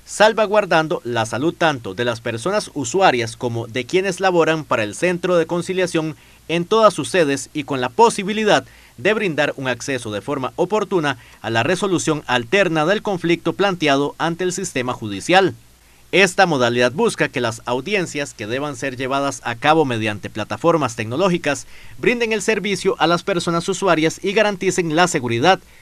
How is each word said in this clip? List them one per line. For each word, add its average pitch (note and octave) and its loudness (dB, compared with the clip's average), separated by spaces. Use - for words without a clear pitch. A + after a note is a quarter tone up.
salvaguardando G3 2
la A#2 -2
salud C3+ -2
tanto B2 -2
de A#2+ 0
las A#2 -2
personas B2+ -4
usuarias C3+ 2
como A#2 -4
de A#2 -6
quienes F#3 -2
laboran E3 2
para A#2+ 0
el G#2 -4
Centro F3 0
de E3 2
Conciliación E3+ -2
en E3+ -2
todas G#3+ 6
sus C#3+ -4
sedes C#3 0
y D3+ -6
con C3+ -4
la B2 -2
posibilidad G#3 2
de F3+ 0
brindar D3+ 0
un C3+ -6
acceso A#2+ -4
de G#2 -4
forma C#3 -6
oportuna F3+ 0
a - -6
la A2+ 2
resolución F3+ 0
alterna D#3 0
del G#3 0
conflicto E3+ -2
planteado D3+ 0
ante E3+ -4
el F3+ -2
sistema C3 -4
judicial. A#2 0
Esta F#3 4
modalidad B2 2
busca E3 0
que C#3 -4
las A#2 -4
audiencias C#3+ -4
que G#2+ -10
deban C#3 -6
ser B2 -8
llevadas C3+ -4
a A#2 -4
cabo D3 4
mediante G#2+ -4
plataformas B2 0
tecnológicas C#3 -2
brinden A3+ 0
el G#3+ -2
servicio G3 0
a D#3 2
las E3+ 2
personas E3+ -2
usuarias E3 0
y G3 -2
garanticen F#3+ 0
la F3 4
seguridad, C3 2